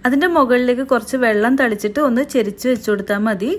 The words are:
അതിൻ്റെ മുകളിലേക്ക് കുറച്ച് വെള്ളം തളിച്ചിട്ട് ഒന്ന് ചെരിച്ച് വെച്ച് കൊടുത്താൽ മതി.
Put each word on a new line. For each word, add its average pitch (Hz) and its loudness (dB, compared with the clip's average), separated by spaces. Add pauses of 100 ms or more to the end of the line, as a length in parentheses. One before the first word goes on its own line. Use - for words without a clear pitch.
അതിൻ്റെ 285 2
മുകളിലേക്ക് 247 2
കുറച്ച് 240 -2
വെള്ളം 220 2 (100)
തളിച്ചിട്ട് 220 -2
ഒന്ന് 247 0 (100)
ചെരിച്ച് 208 -2
വെച്ച് 240 -2
കൊടുത്താൽ 202 -2
മതി. 214 -2